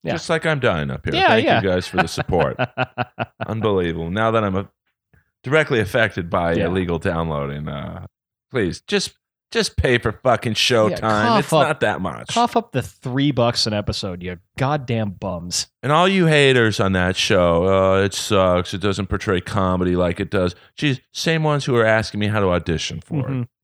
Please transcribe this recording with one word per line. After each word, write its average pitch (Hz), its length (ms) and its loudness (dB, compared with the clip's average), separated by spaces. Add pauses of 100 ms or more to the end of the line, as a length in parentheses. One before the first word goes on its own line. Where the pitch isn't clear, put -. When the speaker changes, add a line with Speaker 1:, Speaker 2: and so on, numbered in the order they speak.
Speaker 1:
Yeah. - 80 -4
Speaker 2:
Just - 180 -6
like 160 160 0
I'm 156 140 0
dying 85 320 0
up - 140 -8
here. - 100 -4
Speaker 1:
Yeah, 370 140 2
Speaker 2:
Thank 240 160 4
Speaker 1:
yeah. 151 160 2
Speaker 2:
you 95 80 0
guys 90 180 0
for - 100 -10
the 87 100 2
support. 71 520 -2
Speaker 1:
<laughs> - 880 -6
Speaker 2:
Unbelievable. 90 640 0
Now 110 200 0
that 113 120 2
I'm 95 120 -2
a, 98 140 -4 (760)
directly 143 360 2
affected 101 500 0
by 85 240 0
Speaker 1:
Yeah. 85 140 0
Speaker 2:
illegal 87 320 -2
downloading, 76 680 -4
uh, 76 380 -10 (460)
please, 95 300 -2
just, - 320 -4 (380)
just - 260 -2
pay 127 200 2
for 117 140 -2
fucking 117 440 0
Showtime. 110 360 2
Speaker 1:
Yeah, - 80 -4
cough 110 400 2
Speaker 2:
It's 165 140 -2
Speaker 1:
up, 147 140 4
Speaker 2:
not 156 140 -2
that 101 200 0
much. 71 320 -8
Speaker 1:
cough 233 240 0
up 226 140 -4
the 131 100 -2
three 135 500 -4
bucks 120 360 0
an 107 60 -4
episode, 98 500 -6
you 90 140 -8 (200)
goddamn 123 540 -2
bums. 90 560 -8 (160)
Speaker 2:
And 127 80 -2
all 170 160 4
you 190 180 4
haters 135 540 4
on 98 140 2
that 90 220 2
show, 87 520 4
"Uh, 95 360 4
it 98 100 -2
sucks. 92 600 2
It 98 80 -6
doesn't 98 260 -2
portray 95 340 -2
comedy 92 540 0
like 87 240 0
it 98 120 -6
does." 92 240 0 (200)
Geez, 139 240 -2 (140)
same 160 300 -2
ones 147 220 -2
who 127 100 0
are 117 100 4
asking 110 340 2
me 104 80 0
how 104 120 0
to 98 100 2
audition 82 520 -2
for 143 220 -6
Speaker 1:
Mm-hmm. 131 200 -4
Speaker 2:
it. 120 40 -8 (160)